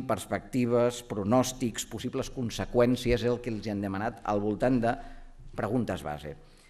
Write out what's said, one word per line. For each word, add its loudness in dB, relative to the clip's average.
perspectives, 0
pronòstics, 0
possibles -4
conseqüències, 2
és 0
el 2
que -4
els -6
hem -2
demanat -4
al 2
voltant 2
de 2
preguntes 0
base. -8